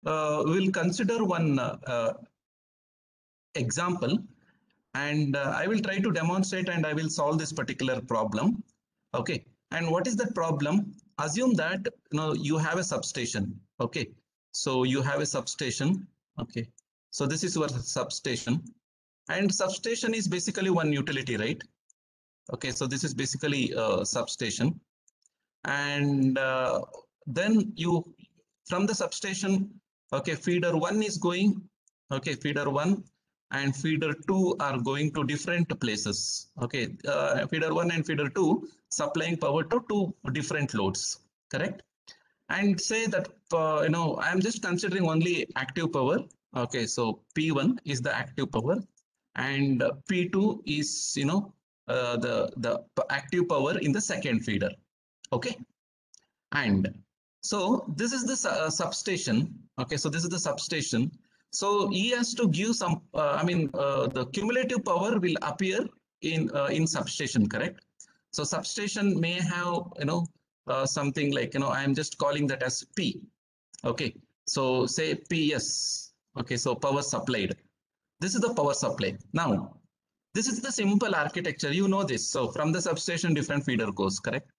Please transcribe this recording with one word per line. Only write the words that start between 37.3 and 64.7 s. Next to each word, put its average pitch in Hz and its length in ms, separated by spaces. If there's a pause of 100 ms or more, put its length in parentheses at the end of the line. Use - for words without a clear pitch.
feeder 160 260
one 170 200
and 165 120
feeder 147 240
two 170 400 (220)
supplying 160 460
power 151 260
to 233 260
two 196 240 (200)
different 143 420
loads, 98 460 (280)
correct? - 340 (640)
And 190 320
say 226 260
that, 185 220 (240)
uh, 156 320
you 160 60
know, 165 300
I'm 180 200
just 226 220
considering 180 460
only 160 460
active 143 380
power. 143 260 (380)
Okay, 120 300
so 110 340 (160)
P 160 160
one 156 320
is 135 180
the 135 100
active 127 380
power 135 280 (580)
and, 135 440
uh, 113 120 (160)
P 180 200
two 202 380
is, - 500
you 139 100
know, 196 280 (320)
uh, 123 300
the, 117 400
the 117 220 (180)
p-, - 140
active 156 380
power 156 300
in 143 140
the 208 80
second 135 400
feeder. 98 300 (600)
Okay, 226 240 (960)
and 98 420 (480)
so 208 440 (100)
this 233 160
is 254 120
the 247 120
su-, 185 140
uh, 156 180
substation. 156 880 (220)
Okay, 131 160
so 151 140
this 165 140
is 175 40
the 175 100
substation. 143 720 (400)
So 202 380
he 196 220
has 240 240
to 233 140
give 202 280
some, 170 240 (140)
uh, 147 260
I - 20
mean, 170 300
uh, 135 360
the 127 180
cumulative 240 580